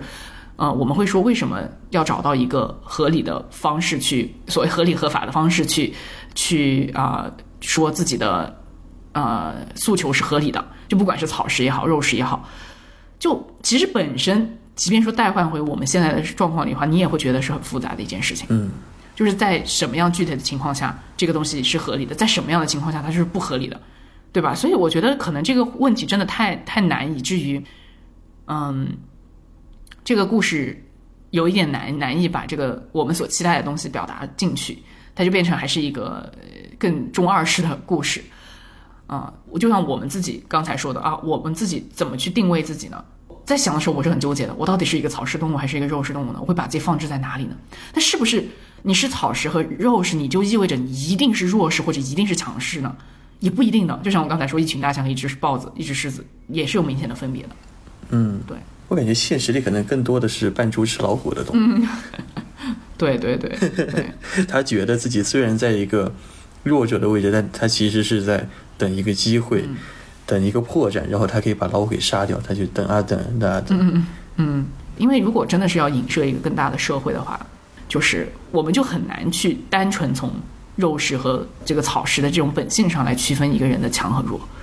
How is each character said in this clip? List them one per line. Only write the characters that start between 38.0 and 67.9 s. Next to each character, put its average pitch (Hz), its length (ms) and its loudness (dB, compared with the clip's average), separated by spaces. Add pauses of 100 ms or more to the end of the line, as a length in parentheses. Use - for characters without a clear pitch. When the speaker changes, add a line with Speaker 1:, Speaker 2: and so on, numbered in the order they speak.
Speaker 1:
事。 - 180 -4 (840)
啊， 135 260 -10 (280)
就 226 100 4
像 269 180 4
我 139 80 0
们 135 140 -6
自 190 100 -4
己 - 280 -6
刚 156 160 0
才 156 120 -4
说 135 160 -4
的 123 80 -4
啊， 156 180 -2
我 156 200 -2
们 156 160 -4
自 202 140 -2
己 165 260 -4
怎 - 140 -2
么 135 100 -6
去 131 100 -2
定 185 220 4
位 165 140 4
自 156 120 -6
己 - 120 -10
呢？ - 180 -14 (400)
在 285 100 2
想 196 200 2
的 156 60 2
时 - 60 0
候 156 80 2
我 - 60 -2
是 165 80 2
很 151 100 4
纠 143 140 0
结 135 140 -2
的， - 80 -8
我 156 100 -2
到 185 100 4
底 180 80 2
是 156 140 2
一 139 40 2
个 139 80 0
草 - 140 -6
食 143 140 -4
动 160 160 0
物 143 40 0
还 139 100 -2
是 143 100 -2
一 - 20 0
个 143 60 0
肉 143 160 -2
食 139 120 -4
动 139 120 -4
物 117 60 -6
呢？ - 80 -8
我 - 60 -6
会 175 80 2
把 165 120 0
自 123 60 -6
己 156 80 -2
放 170 180 0
置 156 100 -4
在 143 120 -4
哪 135 180 -6
里 135 60 -4
呢？ - 120 -8 (380)
那 320 60 2
是 - 160 2
不 240 80 2
是 226 180 2 (420)
你 190 100 2
是 254 160 2
草 131 240 -2
食 151 160 -2
和 165 120 2 (160)
肉 220 240 4
食， 170 140 0
你 143 140 0
就 190 120 2
意 202 140 2
味 202 100 6
着 147 120 0
你 127 160 -2
一 139 200 -2
定 240 200 4
是 185 120 0
弱 180 240 4
势 156 120 0
或 165 100 0
者 139 80 -2
一 135 160 -4
定 202 100 2
是 190 80 0
强 151 240 -4
势 143 220 -6
呢？ 135 160 -4 (440)
也 185 100 0
不 - 120 0
一 220 80 6
定 196 160 4
的。 139 160 -2
就 196 80 -2
像 190 140 4
我 139 60 -2
刚 156 100 0
才 135 80 0
说， 151 100 0
一 165 60 4
群 147 160 -2
大 143 140 0
象 139 100 -2
和 135 60 0
一 135 60 0
只 131 200 -4
豹 143 220 0
子、 127 180 -8
一 - 80 -8
只 139 100 -6
狮 139 160 -4
子 135 160 -10 (220)
也 151 180 -2
是 165 120 0
有 175 60 4
明 135 140 -2
显 117 120 -4
的 123 40 -6
分 131 200 -6
别 - 100 -8
的。 - 60 -14 (600)
Speaker 2:
嗯， 110 360 2
Speaker 1:
对。 - 80 -10 (320)
Speaker 2:
我 185 80 0
感 135 100 2
觉 113 80 4
现 - 240 0
实 127 140 0
里 135 80 2
可 123 120 0
能 104 120 2
更 131 180 0
多 123 160 2
的 120 120 2
是 123 200 0
扮 117 220 0
猪 113 140 2
吃 - 160 -2
老 101 120 2
虎 - 200 -2
的 - 100 -4
动 - 100 -6
物。 233 60 6
Speaker 1:
嗯， 226 260 6 (540)
<laughs> - 580 -10
对， 139 200 2
对， 123 180 0
对， - 220 -4
对。 - 480 0 (220)
Speaker 2:
<laughs> 185 200 0
他 135 160 2
觉 104 220 2
得 117 100 2
自 117 140 -2
己 104 120 2
虽 131 200 2
然 110 160 2
在 120 140 2
一 101 140 2
个 98 280 0 (500)
弱 139 240 4
者 110 100 0
的 104 120 2
位 107 120 4
置， 101 80 2
但 104 220 2
他 - 160 -2
其 107 220 2
实 107 120 2